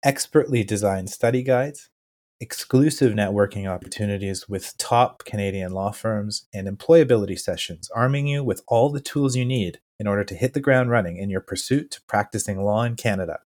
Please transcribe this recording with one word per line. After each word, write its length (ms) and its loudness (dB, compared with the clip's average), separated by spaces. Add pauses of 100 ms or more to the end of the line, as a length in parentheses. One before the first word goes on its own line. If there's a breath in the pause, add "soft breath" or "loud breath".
expertly 600 2
designed 440 0
study 360 0
guides, 440 0 (520)
exclusive 720 2
networking 580 0
opportunities 800 -4
with 280 -8
top 480 0
Canadian 480 -4
law 200 -4
firms, 600 -6
and 140 -6
employability 720 4
sessions, 560 -8
arming 320 0
you 160 0
with 240 -2
all 240 4
the 80 -6
tools 380 -2
you 80 0
need 340 -2 (220)
in 80 -2
order 160 0
to 100 -10
hit 180 -2
the 60 -2
ground 320 4
running 260 0
in 140 -4
your 100 -2
pursuit 520 -4
to 160 -16
practicing 520 -2
law 220 2
in 140 -2
Canada. 500 -2